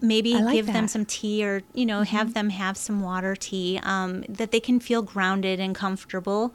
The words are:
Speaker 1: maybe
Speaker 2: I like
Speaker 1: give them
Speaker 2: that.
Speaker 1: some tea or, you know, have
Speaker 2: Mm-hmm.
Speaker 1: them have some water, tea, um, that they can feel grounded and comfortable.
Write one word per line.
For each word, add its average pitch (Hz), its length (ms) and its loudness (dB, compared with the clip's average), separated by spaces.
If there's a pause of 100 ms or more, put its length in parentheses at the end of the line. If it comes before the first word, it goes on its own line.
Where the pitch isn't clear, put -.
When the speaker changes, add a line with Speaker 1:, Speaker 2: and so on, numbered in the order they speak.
Speaker 1:
maybe 226 340 4
Speaker 2:
I 226 60 6
like 233 140 4
Speaker 1:
give 220 120 4
them 214 200 2
Speaker 2:
that. 208 40 0
Speaker 1:
some 214 140 0
tea 208 400 -2
or, 196 180 0 (120)
you 247 120 2
know, 208 160 2
have 214 260 0
Speaker 2:
Mm-hmm. 226 40 -6
Speaker 1:
them 208 180 0
have 190 260 -2
some 208 260 -4
water, 185 340 -2
tea, 185 480 -4
um, 185 440 -2
that 220 220 -6
they 226 80 4
can 247 220 4
feel 233 220 0
grounded 190 580 0
and 190 160 -2
comfortable. 196 800 -2